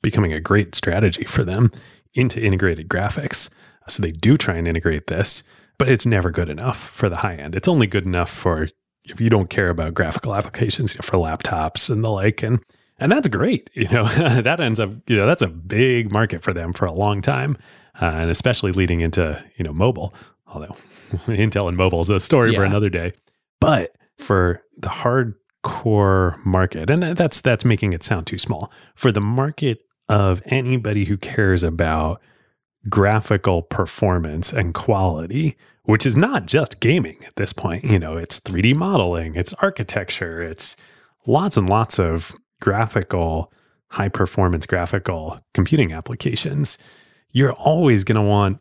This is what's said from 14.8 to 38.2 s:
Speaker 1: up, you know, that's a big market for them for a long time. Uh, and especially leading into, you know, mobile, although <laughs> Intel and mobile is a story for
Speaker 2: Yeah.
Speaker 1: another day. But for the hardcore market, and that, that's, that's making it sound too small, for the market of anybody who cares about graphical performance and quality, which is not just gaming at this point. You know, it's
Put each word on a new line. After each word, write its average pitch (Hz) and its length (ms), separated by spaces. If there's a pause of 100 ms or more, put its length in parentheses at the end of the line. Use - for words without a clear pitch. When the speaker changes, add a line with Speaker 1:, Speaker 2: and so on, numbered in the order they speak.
Speaker 1:
up, 104 100 (160)
you 113 100
know, 101 100
that's 147 140
a 113 60
big 104 640
market 101 320
for 101 100
them 85 200
for - 120
a 87 80
long 101 300
time. 139 340 (440)
Uh, 87 60
and 82 220
especially 95 440
leading 87 300
into, 82 380 (160)
you 90 80
know, 78 80
mobile, 101 420 (340)
although - 280 (180)
<laughs> - 160 (160)
Intel 101 420
and 87 80
mobile 90 240
is 85 100
a 101 80
story 117 360
for 98 80
Speaker 2:
Yeah. 98 80
Speaker 1:
another 104 200
day. 87 220 (480)
But 107 340 (240)
for 90 440 (140)
the - 120
hardcore 104 1600
market, 92 460
and 170 140
that, 170 120
that's, 170 240
that's 120 240
making 104 280
it 85 100
sound 85 240
too 90 120
small, - 340 (240)
for 120 160
the 104 80
market 127 600 (280)
of 98 380
anybody 120 580
who 101 120
cares 95 460
about 80 580 (680)
graphical 101 720
performance 87 880
and 85 220
quality, 95 840 (280)
which 110 200
is 117 120
not 185 280
just - 360
gaming 139 440
at - 120
this - 160
point. - 320
You 104 140
know, 80 180
it's 82 240